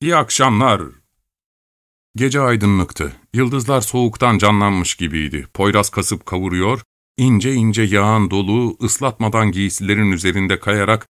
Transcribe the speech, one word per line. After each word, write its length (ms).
iyi 140
akşamlar." 640
Gece 240
aydınlıktı. 720
Yıldızlar 480
soğuktan 560
canlanmış 580
gibiydi. 580
Poyraz 360
kasıp 360
kavuruyor, 560
ince 360
ince 280
yağan 500
dolu 520
ıslatmadan 680
giysilerin 600
üzerinde 480
kayarak 480